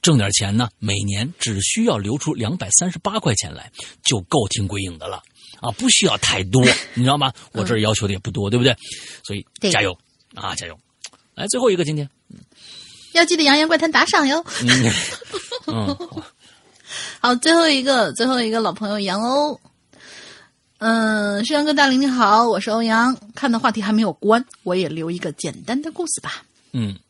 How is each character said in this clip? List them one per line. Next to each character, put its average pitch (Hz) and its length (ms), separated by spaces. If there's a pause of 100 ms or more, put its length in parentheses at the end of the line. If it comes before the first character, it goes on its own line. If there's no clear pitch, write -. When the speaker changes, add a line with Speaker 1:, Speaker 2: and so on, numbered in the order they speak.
Speaker 1:
挣 160 160
点 101 140
钱 101 260
呢， 120 120 (100)
每 104 220
年 101 400
只 98 200
需 220 260
要 151 120
留 101 180
出 156 160
两 131 240
百 - 140
三 180 200
十 160 100
八 202 180
块 139 160
钱 76 180
来， - 180 (340)
就 110 180
够 117 260
听 98 200
鬼 101 140
影 90 140
的 82 120
了。 - 120 (400)
啊， 117 120
不 254 180
需 214 160
要 117 120
太 - 260
多， 123 200 (140)
Speaker 2:
<laughs> - 160
Speaker 1:
你 120 80
知 127 60
道 143 100
吗？ 131 140 (180)
我 107 140
这 117 100
儿 107 60
要 107 120
求 104 140
的 98 60
也 95 80
不 113 100
多， 101 180
Speaker 2:
嗯。 104 40
Speaker 1:
对 123 60
不 120 40
对？ 123 140 (480)
所 101 100
以， 101 100 (160)
Speaker 2:
对。 185 120
Speaker 1:
加 104 100
油， 92 160 (360)
啊， 92 200
加 87 140
油！ 80 100 (560)
来， 180 140
最 247 100
后 247 100
一 196 60
个 175 100
今 151 120
天。 147 120 (1040)
Speaker 2:
要 339 100
记 339 120
得 320 60
扬 285 160
言 311 80
怪 320 100
谈 320 140
打 294 160
赏 311 220
哟。 320 160 (180)
Speaker 1:
嗯。 123 300 (760)
<laughs> - 0
嗯。 285 300 (1200)
Speaker 2:
好， 247 160
最 311 180
后 330 140
一 269 140
个， 247 300
最 226 140
后 254 160
一 220 80
个 226 100
老 208 100
朋 202 200
友 208 100
杨 196 220
欧。 277 360 (1160)
嗯， 214 680
世 302 100
阳 294 100
哥 302 80
大 285 140
林 262 140
你 277 60
好， 233 400
我 220 140
是 226 100
欧 226 120
阳。 233 340 (180)
看 269 160
的 226 80
话 233 120
题 214 100
还 202 120
没 214 100
有 196 100
关， 220 320 (200)
我 180 100
也 185 140
留 160 220
一 175 60
个 175 160
简 - 300
单 254 180
的 320 120
故 349 160
事 - 120
吧。 - 220 (300)
Speaker 1:
嗯。 104 260 (120)